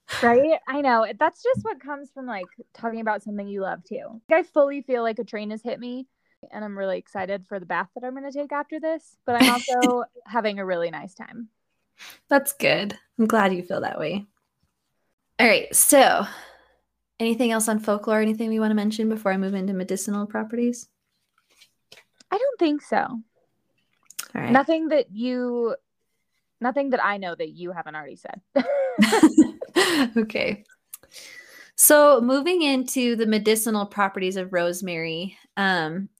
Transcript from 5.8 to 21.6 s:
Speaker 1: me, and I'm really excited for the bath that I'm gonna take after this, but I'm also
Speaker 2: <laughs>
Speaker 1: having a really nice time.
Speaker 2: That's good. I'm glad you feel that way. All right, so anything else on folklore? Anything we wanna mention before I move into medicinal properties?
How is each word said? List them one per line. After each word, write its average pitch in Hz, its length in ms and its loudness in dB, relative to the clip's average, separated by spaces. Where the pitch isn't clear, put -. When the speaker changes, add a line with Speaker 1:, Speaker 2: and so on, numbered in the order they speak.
Speaker 1:
me, 247 260 -12
and 214 120 -12
I'm 202 140 -10
really 190 220 -4
excited 190 480 -8
for 202 120 -10
the 180 60 -12
bath 180 300 -4
that 247 100 -14
I'm 254 80 -8
gonna 277 180 -12
take 285 220 -8
after 294 260 -6
this, 320 460 -6
but 240 160 0
I'm 254 100 6
also 247 540 0
Speaker 2:
<laughs> - 120 -20
Speaker 1:
having 208 320 -2
a 196 80 -6
really 170 240 -2
nice 156 240 -14
time. - 340 -18
Speaker 2:
That's - 240 2
good. 175 460 0
I'm 220 80 2
glad 202 280 2
you 175 80 -6
feel - 180 -6
that - 180 -6
way. 190 280 -6
All 233 80 6
right, 196 280 4
so 240 520 6
anything 226 320 2
else 220 160 0
on 214 100 2
folklore? 214 420 0
Anything 220 300 0
we 220 100 0
wanna 214 140 2
mention 214 340 0
before 214 240 -2
I 190 60 -2
move 190 160 -2
into 190 180 -2
medicinal 196 540 -4
properties? 233 600 -4